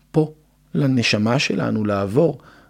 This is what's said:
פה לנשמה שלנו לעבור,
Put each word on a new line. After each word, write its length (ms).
פה 200
לנשמה 680
שלנו 460
לעבור, 520